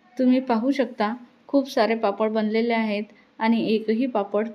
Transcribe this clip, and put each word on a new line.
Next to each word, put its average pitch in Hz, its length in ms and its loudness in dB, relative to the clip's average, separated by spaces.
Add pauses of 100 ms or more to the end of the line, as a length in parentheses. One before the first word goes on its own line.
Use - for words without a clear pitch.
(160)
तुम्ही 254 260 4
पाहू 247 280 0
शकता, 233 440 -2 (340)
खूप 277 220 0
सारे 226 260 2
पापड 220 360 0
बनलेले 226 420 0
आहेत 214 300 -2 (340)
आणि 226 280 2
एकही 220 400 0
पापड 208 480 -2